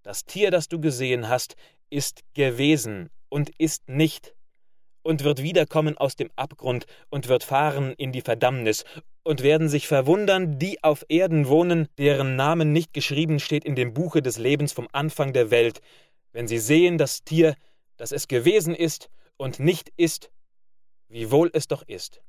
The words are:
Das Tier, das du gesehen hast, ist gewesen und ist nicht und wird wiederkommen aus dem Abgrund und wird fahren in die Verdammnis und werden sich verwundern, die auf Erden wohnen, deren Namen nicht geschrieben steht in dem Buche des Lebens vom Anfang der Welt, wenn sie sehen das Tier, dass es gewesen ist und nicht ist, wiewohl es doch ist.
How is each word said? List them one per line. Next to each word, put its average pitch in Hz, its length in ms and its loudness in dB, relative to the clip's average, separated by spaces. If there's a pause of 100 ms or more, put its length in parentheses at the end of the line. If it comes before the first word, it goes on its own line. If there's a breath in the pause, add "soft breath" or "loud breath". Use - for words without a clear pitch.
Das 101 220 -12
Tier, 196 260 0
das 175 200 0
du 170 100 -6
gesehen 127 480 -2
hast, 123 280 -2 (340 soft breath)
ist - 320 -6 (120)
gewesen 127 760 0 (180)
und 143 220 -4 (100)
ist - 300 -2
nicht 151 440 -2 (720)
und 156 220 -2
wird 139 180 0
wiederkommen 156 540 0
aus 135 180 -2
dem - 220 -6
Abgrund 127 480 -6 (240 soft breath)
und 139 180 -8
wird 127 160 2
fahren 139 500 0
in 131 200 -8
die 127 80 -6
Verdammnis 117 640 0 (380 loud breath)
und 147 200 -2
werden 156 240 4
sich 143 200 0
verwundern, 175 720 2
die 180 260 -6
auf 151 260 2
Erden 160 380 2
wohnen, 165 500 4
deren 135 400 2
Namen 151 340 2
nicht 160 220 0
geschrieben 151 460 -2
steht 147 260 -4
in 147 100 -4
dem 123 180 -2
Buche 160 280 0
des 123 160 -4
Lebens 143 340 0
vom 120 220 -10
Anfang 143 400 -4
der 120 180 2
Welt, 117 300 2 (500 soft breath)
wenn 117 160 -8
sie 117 120 -2
sehen 160 380 4
das - 280 -2
Tier, 156 300 4 (420)
dass 117 160 -10
es 139 160 -8
gewesen 165 440 2
ist 160 360 -4 (260)
und 131 240 -8
nicht 156 380 0
ist, - 340 -2 (800)
wiewohl 120 440 2
es 156 140 -2
doch 135 160 -8
ist. - 460 -16